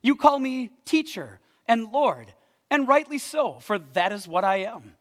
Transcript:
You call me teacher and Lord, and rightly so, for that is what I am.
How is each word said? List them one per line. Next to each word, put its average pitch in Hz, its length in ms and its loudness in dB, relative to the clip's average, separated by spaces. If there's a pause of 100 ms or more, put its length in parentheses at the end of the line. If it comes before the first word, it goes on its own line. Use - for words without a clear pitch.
You 269 120 4
call 285 220 4
me 262 320 -4 (160)
teacher 180 540 -4 (280)
and 226 240 0
Lord, 151 400 0 (380)
and 269 180 2
rightly 294 300 2
so, 254 440 -4
for 202 180 -4
that 175 320 -2
is 196 160 -10
what 180 180 0
I 196 120 2
am. 190 440 -10